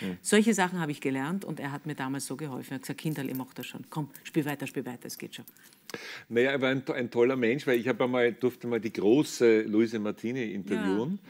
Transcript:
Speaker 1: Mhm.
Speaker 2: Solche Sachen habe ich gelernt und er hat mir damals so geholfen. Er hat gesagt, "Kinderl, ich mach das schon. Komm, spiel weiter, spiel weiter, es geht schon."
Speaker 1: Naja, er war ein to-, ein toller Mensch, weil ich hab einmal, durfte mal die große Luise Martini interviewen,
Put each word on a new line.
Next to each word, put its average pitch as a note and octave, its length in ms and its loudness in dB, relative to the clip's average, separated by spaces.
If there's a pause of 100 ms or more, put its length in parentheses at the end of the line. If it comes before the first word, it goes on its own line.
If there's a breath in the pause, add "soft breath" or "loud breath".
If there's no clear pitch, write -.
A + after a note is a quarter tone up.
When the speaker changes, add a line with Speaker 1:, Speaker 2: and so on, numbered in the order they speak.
Speaker 1:
Mhm. F#2 200 -4
Speaker 2:
Solche G#3+ 340 4
Sachen F3+ 260 0
habe D3+ 100 -2
ich D3 100 -6
gelernt C#3+ 440 -2
und - 160 -8
er C#3 100 -6
hat C#3+ 160 -10
mir D3 80 -4
damals C3+ 320 -6
so C#3 100 -6
geholfen. C3+ 360 -10
Er - 40 -8
hat C3 60 -10
gesagt, - 180 -10
"Kinderl, D3 300 -4
ich C3 60 -6
mach - 180 -10
das B2 120 -12
schon. - 220 -14
Komm, D3+ 200 -6 (160 loud breath)
spiel E3 200 -2
weiter, C#3 220 -6
spiel C3 180 -6
weiter, B2 220 -12
es - 100 -12
geht - 200 -14
schon." A#3 80 -14 (880 loud breath)
Speaker 1:
Naja, A#2+ 220 4
er C#3 100 0
war C3 80 4
ein C3+ 140 0
to-, D3+ 100 -4
ein B2+ 160 -4
toller A#2+ 260 4
Mensch, B2+ 300 2
weil B2+ 120 4
ich A2+ 80 -2
hab B2+ 140 0
einmal, B2 320 4
durfte B2 340 -2
mal A#2 140 0
die G#2+ 120 -4
große A2+ 720 6
Luise A2 340 2
Martini G#2+ 540 -4
interviewen, A2 640 -2 (120)